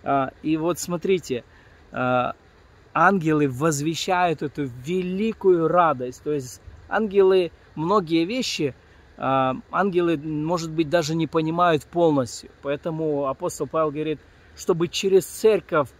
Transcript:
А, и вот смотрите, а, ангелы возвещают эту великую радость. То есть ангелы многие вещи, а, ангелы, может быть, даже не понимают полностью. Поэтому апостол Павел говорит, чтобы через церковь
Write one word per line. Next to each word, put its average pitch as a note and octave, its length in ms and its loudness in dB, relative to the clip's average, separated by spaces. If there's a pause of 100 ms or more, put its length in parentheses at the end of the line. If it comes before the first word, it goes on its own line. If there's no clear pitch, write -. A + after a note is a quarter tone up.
А, C#3 300 -2 (100)
и D#3 140 -2
вот D#3+ 220 -2
смотрите, F3 640 -4 (480)
а, B2+ 420 0 (600)
ангелы D#3 540 4
возвещают D#3+ 920 0
эту D3 220 -6 (200)
великую F#3 840 0
радость. D3 540 0
То D3+ 100 -4
есть C3 280 -6 (280)
ангелы F#3+ 640 4 (220)
многие E3 500 0
вещи, F3+ 500 -4 (440)
а, C3 380 0 (140)
ангелы, F3 460 0
может D#3 540 -4
быть, D#3 180 -2
даже D#3+ 260 0
не E3 120 0
понимают E3 580 0
полностью. D3+ 680 0 (120)
Поэтому D3 640 -4
апостол D3+ 400 -6
Павел C3 240 0
говорит, D3+ 280 -4 (380)
чтобы F3 320 0
через F#3+ 380 2
церковь - 720 0